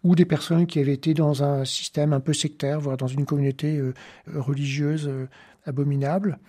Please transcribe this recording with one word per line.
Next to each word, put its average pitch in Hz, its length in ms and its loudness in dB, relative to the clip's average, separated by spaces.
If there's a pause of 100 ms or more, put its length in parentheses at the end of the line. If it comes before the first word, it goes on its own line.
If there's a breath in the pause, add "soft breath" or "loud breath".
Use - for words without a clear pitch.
ou 180 120 8
des 175 100 8
personnes 170 420 2
qui 165 120 -2
avaient 139 140 2
été 147 200 0
dans 147 300 2
un 139 200 0
système 147 480 -2
un 139 80 2
peu 147 140 -2
sectaire, 147 460 -2
voire 139 180 -4
dans 131 100 -2
une 139 180 -2
communauté, 143 520 0
euh, 131 160 -2 (340 loud breath)
religieuse, 143 800 -2
euh, 131 200 -6 (380 loud breath)
abominable, 143 840 -2